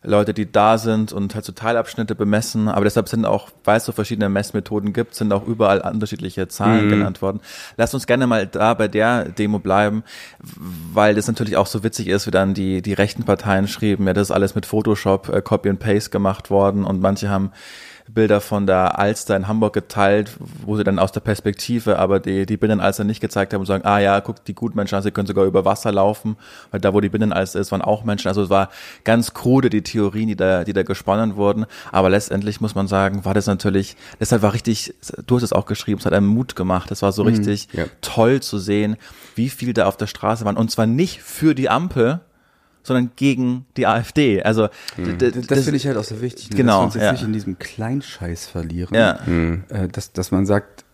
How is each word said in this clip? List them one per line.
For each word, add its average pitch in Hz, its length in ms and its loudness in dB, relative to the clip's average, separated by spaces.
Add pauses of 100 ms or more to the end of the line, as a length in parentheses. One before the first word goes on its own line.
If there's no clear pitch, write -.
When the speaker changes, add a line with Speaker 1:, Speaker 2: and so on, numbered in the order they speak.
Speaker 1:
Leute, 104 320 2
die 104 160 -4
da 110 280 4
sind 110 340 0
und 101 240 -4
halt 107 80 -8
so - 80 -12
Teilabschnitte 113 640 -4
bemessen. 107 540 0
Aber 101 160 0
deshalb 104 240 2
sind 113 160 0
auch, 104 240 -2 (160)
weil 107 100 4
es 117 80 0
so - 80 -6
verschiedene 104 380 -2
Messmethoden 101 640 -2
gibt, 117 200 -4
sind 104 200 0
auch 101 120 0
überall 107 360 2
unterschiedliche 95 680 -6
Zahlen 104 380 2
Speaker 2:
Mhm. 104 40 4
Speaker 1:
genannt 101 320 0
worden. 98 200 -2 (340)
Lass 117 180 0
uns 131 140 -6
gerne 127 180 2
mal 110 220 2
da 110 280 2
bei 107 120 0
der 107 380 2
Demo 104 340 -2
bleiben, 104 440 2 (920)
weil 104 220 4
das 104 120 0
natürlich 110 300 -2
auch 98 100 2
so 101 160 -6
witzig 107 240 -4
ist, 101 200 0
wie 101 40 -4
dann 95 220 2
die, 95 280 -2
die 101 120 -4
rechten 101 300 0
Parteien 98 440 0
schrieben, 101 400 0
ja, 92 60 2
das 101 160 0
ist - 20 0
alles 98 240 2
mit 104 100 -4
Photoshop, 101 640 0
äh, 98 140 0
Copy 104 260 -2
and 98 120 0
Paste 104 320 0
gemacht 98 380 -2
worden 98 360 2
und 95 160 -2
manche 101 260 0
haben 98 240 0 (600)
Bilder 107 300 4
von 101 240 -2
der 92 320 2
Alster 101 400 0
in 95 100 -2
Hamburg 110 260 0
geteilt, 101 580 2 (340)
wo 104 100 -4
sie 104 80 -2
dann - 140 2
aus 95 140 2
der - 80 -6
Perspektive 110 800 -2
aber 95 200 2
die, 95 280 -2
die 104 100 -2
Binnenalster 104 460 0
nicht 107 160 -2
gezeigt 101 340 -4
haben 101 60 -2
und 92 80 -6
sagen, 95 180 -2
ah 101 140 4
ja, 98 220 4
guck, - 240 -10
die 104 100 -10
guten 117 200 -6
Menschen, 101 280 -2
sie 101 80 -2
können 98 160 -4
sogar 98 180 2
über 95 180 2
Wasser 104 280 0
laufen, 104 440 0 (360)
weil 95 100 -4
da, 98 140 2
wo 104 60 4
die 101 80 0
Binnenalster 98 500 0
ist, 98 120 -4
waren 98 120 -2
auch 107 200 0
Menschen. 104 240 -2
Also 98 140 0
es 90 80 0
war 98 200 2 (340)
ganz 113 320 2
krude, 127 340 4
die 107 140 0
Theorien, 107 440 -2
die 104 80 -2
da, 92 280 2
die 95 100 -4
da 95 80 0
gesponnen 98 540 0
wurden. 101 320 0 (240)
Aber 95 180 4
letztendlich 101 520 0
muss 107 120 -4
man 98 140 -2
sagen, 98 380 0
war 98 100 0
das 101 100 2
natürlich, 98 500 0 (240)
deshalb 110 220 2
war 104 120 2
richtig, - 420 -2 (320)
du 123 80 4
hast 123 80 0
es 107 100 -2
auch 95 140 0
geschrieben, 104 320 -4
es - 80 -4
hat 85 60 2
einem 101 120 4
Mut 117 300 2
gemacht. 92 340 -2
Es 98 140 -4
war 101 80 4
so 104 100 -2
Speaker 3:
Mhm. 107 80 4
Speaker 1:
richtig 104 440 0
Speaker 2:
Ja. 82 120 -4 (160)
Speaker 1:
toll 123 380 2
zu - 180 -8
sehen, 104 400 0 (380)
wie 120 140 -2
viel 123 240 -6
da 101 120 2
auf 98 120 0
der 107 100 -4
Straße 110 380 -4
waren. 101 120 0
Und 113 140 0
zwar 110 160 0
nicht 139 340 0
für - 320 0
die 131 160 -2
Ampel, 143 520 0 (600)
sondern 123 360 0
gegen 127 480 0 (100)
die 123 100 0
A 107 120 2
F 117 160 -6
D. 117 280 4
Also, 107 280 2 (280)
Speaker 2:
Mhm. 87 60 -6
Speaker 1:
d-, 87 140 -2
d-, 123 140 2
Speaker 3:
Das, - 40 -12
das 123 120 -6
Speaker 1:
das 139 180 2
Speaker 3:
finde 147 120 0
ich 127 80 -4
halt 131 120 -2
auch 104 60 -4
so 110 180 -10
wichtig, - 280 -10
ne? 104 60 -6
Speaker 1:
Genau, 120 160 4
Speaker 3:
Dass 98 80 6
wir 90 60 4
uns 107 100 -2
jetzt 117 80 0
Speaker 1:
ja. 101 80 4
Speaker 3:
nicht - 120 -4
in 110 100 -2
diesem 98 260 -6
Kleinscheiß 110 880 -8
verlieren. 85 480 -6
Speaker 1:
Ja. 110 320 2
Speaker 2:
Mhm. 85 400 0
Speaker 3:
Äh, 95 220 -4
dass, - 240 -12
dass - 180 -6
man 95 140 2
sagt - 480 -2